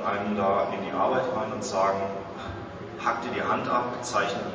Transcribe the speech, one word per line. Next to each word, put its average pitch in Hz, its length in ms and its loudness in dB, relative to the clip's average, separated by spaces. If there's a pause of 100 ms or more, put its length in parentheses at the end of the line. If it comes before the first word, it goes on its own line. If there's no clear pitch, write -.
einem 104 300 0
da 101 360 4
in 98 140 -4
die 95 80 -4
Arbeit 104 400 2
rein 107 180 -2
und 101 120 -4
sagen, 98 360 2 (1040)
"Hack 113 180 2
dir 120 120 -4
die - 80 0
Hand - 260 0
ab, 123 320 0
zeichne - 400 0 (140)